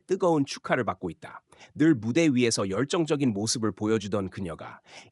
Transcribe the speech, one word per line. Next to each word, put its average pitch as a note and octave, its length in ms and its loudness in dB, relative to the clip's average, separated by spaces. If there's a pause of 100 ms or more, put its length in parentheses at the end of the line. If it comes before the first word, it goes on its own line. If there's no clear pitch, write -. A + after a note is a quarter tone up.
뜨거운 F3 380 2
축하를 - 400 -2
받고 F#2 260 -6
있다. - 340 -16 (320)
늘 D#3 200 6
무대 A#2+ 320 2
위에서 A#2+ 420 2
열정적인 C#3+ 600 0
모습을 G#2+ 400 -2
보여주던 G#2 580 -2
그녀가 - 520 -10 (300)